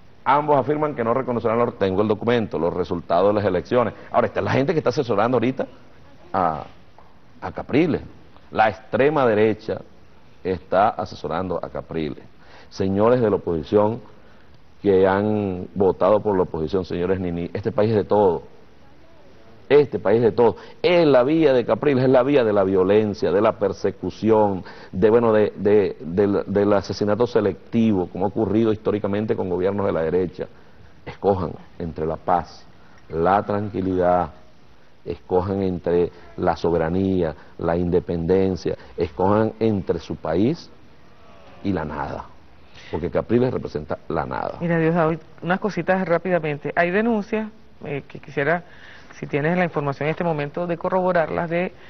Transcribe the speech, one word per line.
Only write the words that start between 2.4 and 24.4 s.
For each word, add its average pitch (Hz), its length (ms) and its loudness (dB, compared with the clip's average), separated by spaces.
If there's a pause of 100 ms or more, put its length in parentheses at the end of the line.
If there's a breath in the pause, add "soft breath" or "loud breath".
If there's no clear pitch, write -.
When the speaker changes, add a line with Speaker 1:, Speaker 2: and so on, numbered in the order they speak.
Speaker 1:
los 82 140 -2
resultados 87 560 0
de 104 60 4
las 101 100 0
elecciones. 98 480 0 (180 loud breath)
Ahora, 113 160 2
esta - 140 -4
es 92 40 -2
la 104 80 -2
gente 135 200 0
que 160 60 0
está 135 120 0
asesorando 120 460 0
ahorita 120 300 -2 (680)
a, 82 320 0 (760)
a 92 100 -10
Capriles. 117 480 -2 (500)
La 110 180 2
extrema 131 580 2
derecha 107 540 2 (640)
está 92 460 0
asesorando 87 720 -6
a 69 60 -10
Capriles. 73 560 -8 (460 loud breath)
Señores 104 500 2
de 110 80 2
la 101 80 2
oposición 104 640 0 (800 loud breath)
que 95 260 4
han 98 680 0
votado 95 460 2
por 101 160 0
la 90 80 2
oposición, 80 400 -4
señores 90 360 -2
Nini, 85 320 -6
este 107 200 -6
país 107 180 0
es 110 60 2
de 95 80 2
todo. 98 380 2 (1200)
Este 135 320 4
país 101 200 2
es 123 60 2
de 104 80 4
todo. 113 240 4 (260 loud breath)
Es 170 240 4
la 127 160 6
vía 147 320 4
de 120 100 2
Capriles, 127 400 2
es 131 60 4
la 127 120 6
vía 135 220 4
de 107 80 2
la 101 120 4
violencia, 95 680 2
de 98 80 4
la 113 120 4
persecución, 101 1120 0 (300 loud breath)